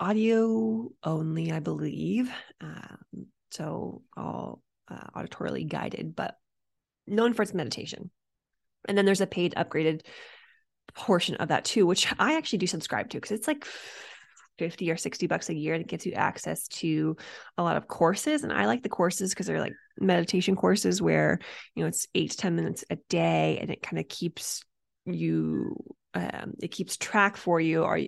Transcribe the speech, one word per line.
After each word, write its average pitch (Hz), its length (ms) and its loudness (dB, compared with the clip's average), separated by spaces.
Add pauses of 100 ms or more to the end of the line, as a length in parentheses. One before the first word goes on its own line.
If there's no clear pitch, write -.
audio 220 880 4 (160)
only, 160 480 0
I 160 80 -2
believe. 160 720 -2 (280)
Um, - 640 -14 (240)
so - 520 -8 (140)
all, - 460 -8 (260)
uh, - 180 -14 (100)
auditorily - 520 -6
guided, - 480 -6
but - 200 -6 (720)
known 226 280 2
for 220 80 2
its 202 120 -2
meditation. - 560 -6 (800)
And 202 100 4
then 196 60 6
there's 196 160 6
a 185 60 4
paid 175 280 0
upgraded 160 480 2 (920)
portion - 420 2
of 156 120 -2
that - 160 2
too, 202 220 6
which - 320 2
I 285 180 4
actually 311 220 -2
do 180 80 0
subscribe 151 440 -4
to - 100 -6
'cause - 100 -12
it's 214 160 -4
like 294 180 -2 (920)
fifty 170 320 -2
or 165 60 0
sixty - 300 -4
bucks 170 220 -2
a 165 60 -2
year, 156 200 -2
and 165 80 -2
it - 60 -8
gives - 160 -8
you - 80 -2
access - 560 -2
to 156 480 0 (400)
a 175 60 -2
lot 160 140 2
of - 120 -4
courses. 202 540 2
And - 100 -4
I 202 140 2
like 247 160 2
the - 60 -6
courses 190 460 0
'cause 180 120 -4
they're, 160 140 0
like, - 140 -4 (240)
meditation 180 580 4
courses 185 440 4
where, 160 380 4 (360)
you 170 80 -2
know, 160 60 0
it's - 260 -4
eight 160 180 0
to - 40 -8
ten 170 200 0
minutes 165 340 -2
a 170 60 -2 (120)
day, 165 520 2
and - 100 -6
it - 120 -8
kinda 160 220 -4
keeps - 580 -6 (420)
you, 80 720 0 (380)
um, - 460 -6
it 170 80 -4
keeps - 280 -6
track 202 400 2
for 170 240 2
you. 160 240 4
Are, 165 220 2